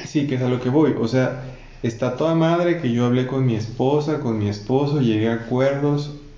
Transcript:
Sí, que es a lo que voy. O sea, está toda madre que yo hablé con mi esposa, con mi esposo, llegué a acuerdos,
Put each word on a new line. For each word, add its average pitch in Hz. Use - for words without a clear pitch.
Sí, 143
que 131
es 123
a 127
lo 123
que 127
voy. 139
O 117
sea, 127
está 123
toda 165
madre 170
que 123
yo 120
hablé 123
con 135
mi 113
esposa, 143
con 117
mi 104
esposo, 143
llegué 113
a 113
acuerdos, 139